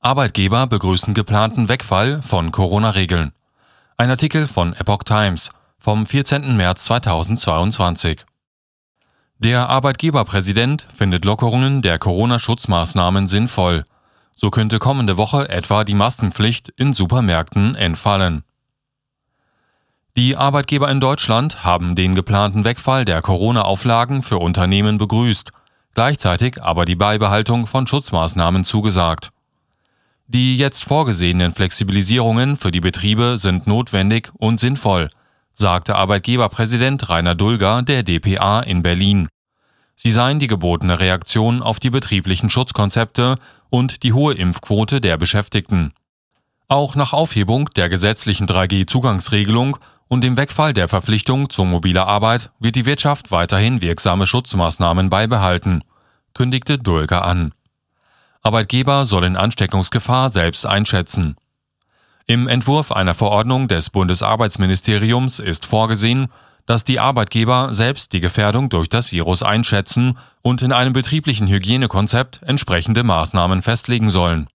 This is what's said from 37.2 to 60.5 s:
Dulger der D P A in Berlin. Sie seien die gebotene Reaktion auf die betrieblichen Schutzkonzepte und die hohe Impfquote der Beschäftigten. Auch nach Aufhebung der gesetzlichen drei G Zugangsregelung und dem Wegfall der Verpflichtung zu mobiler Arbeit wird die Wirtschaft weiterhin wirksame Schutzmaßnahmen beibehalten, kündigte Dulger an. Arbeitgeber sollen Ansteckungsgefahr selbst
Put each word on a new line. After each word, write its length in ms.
Dulger 460
der 200
D 160
P 220
A 180
in 240
Berlin. 460
Sie 160
seien 300
die 80
gebotene 500
Reaktion 640
auf 160
die 120
betrieblichen 600
Schutzkonzepte 840
und 320
die 120
hohe 200
Impfquote 680
der 160
Beschäftigten. 760
Auch 300
nach 160
Aufhebung 640
der 120
gesetzlichen 600
drei 180
G 180
Zugangsregelung 960
und 120
dem 160
Wegfall 340
der 160
Verpflichtung 600
zu 160
mobiler 400
Arbeit 440
wird 160
die 100
Wirtschaft 440
weiterhin 520
wirksame 440
Schutzmaßnahmen 840
beibehalten, 720
kündigte 460
Dulger 480
an. 260
Arbeitgeber 640
sollen 320
Ansteckungsgefahr 920
selbst 340